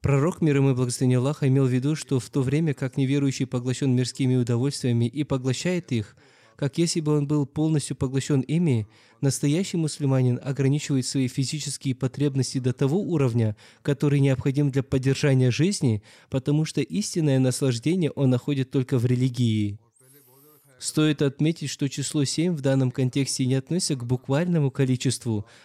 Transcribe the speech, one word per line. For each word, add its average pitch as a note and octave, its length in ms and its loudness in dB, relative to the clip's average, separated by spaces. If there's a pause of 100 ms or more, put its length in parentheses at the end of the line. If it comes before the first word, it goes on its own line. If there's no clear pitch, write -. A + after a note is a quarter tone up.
Пророк, C#3 400 0
мир D3 160 2
ему C3+ 140 4
и C3 40 2
благословение B2+ 440 2
Аллаха, C#3 300 0
имел C3+ 180 4
в B2 40 2
виду, C3 260 0
что C3+ 240 -2
в - 100 -14
то C#3+ 100 0
время C#3+ 320 0
как C3 240 -6
неверующий C#3 500 0
поглощен B2+ 480 -2
мирскими B2+ 420 0
удовольствиями A#2+ 720 0
и C#3 180 -4
поглощает C#3 680 -4
их, A2+ 260 -4 (380)
как - 240 -4
если E3+ 220 0
бы D3+ 160 0
он C#3+ 100 0
был D3 200 0
полностью D3+ 500 -2
поглощен C3+ 460 0
ими, C#3+ 440 0 (340)
настоящий D3 560 0
мусульманин C3+ 680 0
ограничивает C#3 600 0
свои C3+ 220 -2
физические C3+ 680 -4
потребности C3+ 640 -2
до B2 140 -2
того C#3+ 300 0
уровня, A#2+ 540 0 (260)
который C#3+ 380 0
необходим C#3 500 2
для B2+ 140 -2
поддержания C3 680 2
жизни, C#3 520 0 (280)
потому D3 340 0
что - 160 -4
истинное D#3 600 0
наслаждение C3+ 720 0
он C3+ 180 2
находит C3 400 -2
только C3+ 280 0
в A2+ 60 0
религии. A#2+ 760 0 (1000)
Стоит D3+ 440 0
отметить, D3 480 0
что - 180 -4
число C#3+ 360 -2
семь E3+ 300 -2
в D3 60 -6
данном C3+ 320 2
контексте C3 540 -2
не C3 100 2
относится D#3+ 400 -2
к A#2+ 100 -8
буквальному C#3+ 640 0
количеству, B2 760 -2 (200)